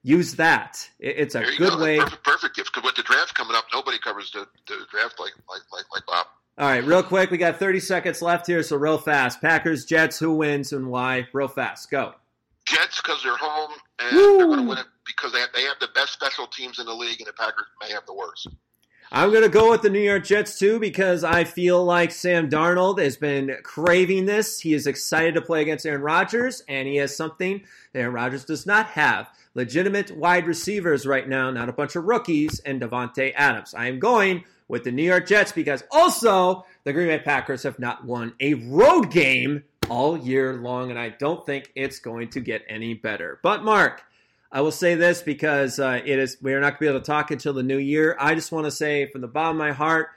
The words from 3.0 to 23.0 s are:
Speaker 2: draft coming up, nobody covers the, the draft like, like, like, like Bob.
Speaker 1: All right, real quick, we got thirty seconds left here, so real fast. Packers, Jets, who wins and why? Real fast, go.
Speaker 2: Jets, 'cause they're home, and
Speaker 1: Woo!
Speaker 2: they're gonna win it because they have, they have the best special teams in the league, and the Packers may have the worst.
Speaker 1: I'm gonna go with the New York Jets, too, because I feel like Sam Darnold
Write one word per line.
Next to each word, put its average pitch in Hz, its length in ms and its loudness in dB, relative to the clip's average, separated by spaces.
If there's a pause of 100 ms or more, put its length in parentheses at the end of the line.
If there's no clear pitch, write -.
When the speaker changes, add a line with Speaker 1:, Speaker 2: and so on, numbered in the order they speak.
Speaker 2:
draft - 320 0
coming 113 200 -4
up, 113 180 0
nobody 127 260 -4
covers 101 320 -8
the, 101 160 -12 (200)
the 107 240 -12
draft 113 280 -4
like, 95 140 -10 (140)
like, 95 140 -14 (100)
like, 95 220 -12
like 98 140 -10
Bob. 87 180 0 (320)
Speaker 1:
All 143 100 0
right, 127 160 2
real 175 200 4
quick, 185 280 2
we 175 60 -2
got 165 220 0
thirty 190 200 0
seconds 175 440 -4
left 170 240 0
here, 170 160 2
so 156 120 -2
real 151 220 2
fast. 143 420 0
Packers, 156 460 0
Jets, 160 340 2
who 160 160 0
wins 147 380 -2
and 131 160 -6
why? 127 420 -2
Real 135 160 -2
fast, 120 440 -6
go. 131 240 -2 (500)
Speaker 2:
Jets, - 360 0
'cause 147 220 -6
they're 123 140 -2
home, 151 340 -4 (280)
and 247 160 -2
Speaker 1:
Woo! 403 240 10
Speaker 2:
they're 349 80 8
gonna 277 160 2
win 226 160 -2
it - 60 -10 (200)
because - 260 -6
they 123 80 0
have, 123 140 -2
they 123 100 -2
have 143 160 -4
the 123 160 -4
best 135 180 0
special 135 340 -6
teams 123 320 -12
in 117 60 -10
the 113 100 -10
league, 117 240 -8
and 110 80 -14
the 104 60 -16
Packers 110 320 -6 (160)
may 107 100 -12
have 104 160 -10
the 95 60 -18
worst. 95 340 -12 (640)
Speaker 1:
I'm 185 200 2
gonna 220 180 8
go 220 200 8
with 220 140 4
the 208 80 6
New 202 80 0
York 202 240 2
Jets, 208 340 0
too, 214 220 2
because 185 440 0
I 170 200 2
feel 180 420 2
like 175 260 4
Sam 170 380 0
Darnold 180 520 2